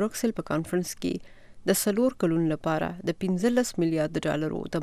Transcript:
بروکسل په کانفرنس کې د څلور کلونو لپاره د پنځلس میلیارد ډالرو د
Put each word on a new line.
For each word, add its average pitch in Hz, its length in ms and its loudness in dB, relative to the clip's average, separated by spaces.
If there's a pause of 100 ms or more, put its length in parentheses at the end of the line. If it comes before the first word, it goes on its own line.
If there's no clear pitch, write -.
بروکسل 220 380 0
په 156 120 -6
کانفرنس 170 440 -2
کې - 440 -6 (280)
د 190 120 6
څلور 240 420 2
کلونو 165 260 4
لپاره 160 400 0 (200)
د 170 120 -2
پنځلس 220 480 2 (140)
میلیارد 160 420 0
ډالرو 156 340 0 (140)
د 165 100 0